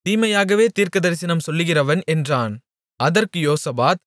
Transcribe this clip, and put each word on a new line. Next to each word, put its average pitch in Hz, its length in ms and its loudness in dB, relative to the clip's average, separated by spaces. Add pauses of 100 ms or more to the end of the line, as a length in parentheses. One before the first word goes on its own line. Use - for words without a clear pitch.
தீமையாகவே 208 600 2 (100)
தீர்க்கதரிசனம் 175 680 0
சொல்லுகிறவன்" 160 580 0
என்றான். 131 560 -2 (360)
அதற்கு 175 440 0
யோசபாத், 147 680 0